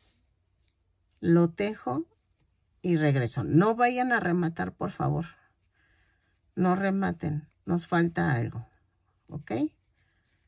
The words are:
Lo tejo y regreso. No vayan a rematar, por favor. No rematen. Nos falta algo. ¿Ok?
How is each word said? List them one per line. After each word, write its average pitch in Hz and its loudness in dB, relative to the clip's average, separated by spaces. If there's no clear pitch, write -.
Lo 170 4
tejo 220 -6
y 175 2
regreso. 139 0
No 190 4
vayan 247 0
a 233 2
rematar, 175 -2
por - -8
favor. 147 -2
No 180 2
rematen. 185 -4
Nos 175 -2
falta 170 0
algo. 117 -6
¿Ok? - -12